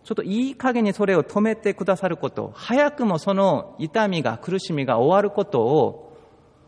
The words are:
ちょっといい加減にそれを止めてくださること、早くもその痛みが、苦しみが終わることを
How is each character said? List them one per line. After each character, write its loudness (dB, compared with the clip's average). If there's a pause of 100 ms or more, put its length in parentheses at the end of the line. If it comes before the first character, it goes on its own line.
ち -8
ょ -
っ -2
と -4
い -2
い -14
加 -2
減 0
に 0
そ 0
れ 2
を 4
止 -2
め 2
て -2
く -6
だ 2
さ -4
る -2
こ -6
と、 -6
早 0
く -6
も 0
そ -2
の 0
痛 -2
み -2
が、 -2
苦 -4
し -8
み -2
が 2
終 4
わ 4
る 0
こ -2
と 0
を 0 (500)